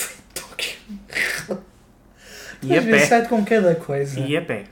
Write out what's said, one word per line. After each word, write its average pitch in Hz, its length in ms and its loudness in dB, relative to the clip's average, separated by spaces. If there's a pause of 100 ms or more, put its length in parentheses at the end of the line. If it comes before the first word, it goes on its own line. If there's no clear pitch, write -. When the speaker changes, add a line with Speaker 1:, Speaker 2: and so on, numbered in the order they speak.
(360)
Speaker 1:
Tóquio. - 420 -10 (1800)
Speaker 2:
E 135 120 -4
Speaker 1:
Às - 60 6
Speaker 2:
a - 60 4
Speaker 1:
vezes 220 160 6
Speaker 2:
pé. 147 60 6
Speaker 1:
sai 233 200 4
com 220 160 2
cada 196 320 4
coisa. 139 440 -4
Speaker 2:
E 135 180 -2
a 170 40 -2
pé. 113 300 -8